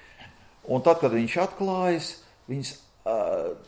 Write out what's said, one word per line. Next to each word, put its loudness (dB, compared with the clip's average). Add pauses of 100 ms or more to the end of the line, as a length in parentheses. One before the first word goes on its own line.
(680)
Un 0
tad, 6
kad 2
viņš 0 (100)
atklājas, 0 (400)
viņas, -8 (280)
ā, -2 (120)